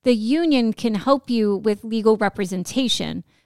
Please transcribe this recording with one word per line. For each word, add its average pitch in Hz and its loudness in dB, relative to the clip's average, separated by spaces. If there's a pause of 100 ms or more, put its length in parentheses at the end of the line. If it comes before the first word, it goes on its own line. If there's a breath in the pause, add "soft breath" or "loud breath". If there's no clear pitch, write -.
the 247 4
union 247 2
can 226 -2
help 269 0
you 214 0
with 208 -2
legal 220 2
representation, 190 -4 (220)